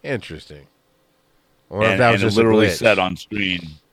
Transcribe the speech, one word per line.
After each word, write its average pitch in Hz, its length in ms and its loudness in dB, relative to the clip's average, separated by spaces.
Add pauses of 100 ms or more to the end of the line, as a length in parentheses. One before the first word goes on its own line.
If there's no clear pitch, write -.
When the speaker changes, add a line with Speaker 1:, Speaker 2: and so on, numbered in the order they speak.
Speaker 1:
Interesting. 76 640 -12 (1040)
I - 40 -14
wonder 104 120 0
if 110 60 0
Speaker 2:
And, 107 80 -2
Speaker 1:
that 120 120 4
was 101 100 0
Speaker 2:
and - 0 -
it 113 40 0
Speaker 1:
just 104 100 0
a 113 40 4
Speaker 2:
literally 110 280 4
Speaker 1:
glitch. 82 80 -2
Speaker 2:
said 107 220 2
on 92 180 -2
screen. 92 520 -6 (240)